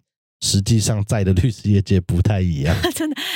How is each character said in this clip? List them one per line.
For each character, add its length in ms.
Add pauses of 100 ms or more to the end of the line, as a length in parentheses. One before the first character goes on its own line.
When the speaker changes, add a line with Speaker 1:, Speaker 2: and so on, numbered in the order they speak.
(420)
Speaker 1:
实 200
际 160
上 280
在 180
的 80
律 180
师 220
业 100
界 200
不 200
太 200
一 220
样。 200
Speaker 2:
<laughs> 100
真 160
的， 60 (200)